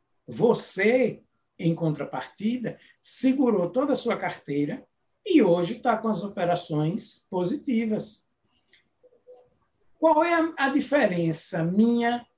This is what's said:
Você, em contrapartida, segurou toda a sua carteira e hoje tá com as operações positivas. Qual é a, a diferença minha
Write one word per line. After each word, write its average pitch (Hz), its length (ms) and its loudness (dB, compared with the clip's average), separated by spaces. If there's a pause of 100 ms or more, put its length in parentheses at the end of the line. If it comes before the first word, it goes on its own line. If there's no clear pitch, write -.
(260)
Você, 208 960 2 (360)
em 165 180 0
contrapartida, 170 1000 -6 (220)
segurou 240 680 0
toda 277 240 0
a - 20 -2
sua 208 220 -2
carteira 151 680 -4 (400)
e 339 160 6
hoje 180 340 2
tá 233 220 0
com 220 100 -4
as 196 160 -2
operações 170 1040 -4
positivas. 220 960 -4 (1700)
Qual 311 240 4
é 339 100 0
a, 330 240 0
a 269 120 0
diferença 180 960 0
minha 233 640 2 (120)